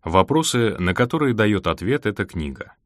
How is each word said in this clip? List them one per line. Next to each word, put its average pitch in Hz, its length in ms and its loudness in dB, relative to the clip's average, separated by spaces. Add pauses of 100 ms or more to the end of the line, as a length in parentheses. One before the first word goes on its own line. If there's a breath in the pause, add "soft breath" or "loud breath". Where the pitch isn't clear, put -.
Вопросы, 117 760 2
на 90 160 0
которые 131 400 0
дает 104 320 2
ответ 101 400 -2
эта 101 180 -4
книга. 73 480 -10 (120)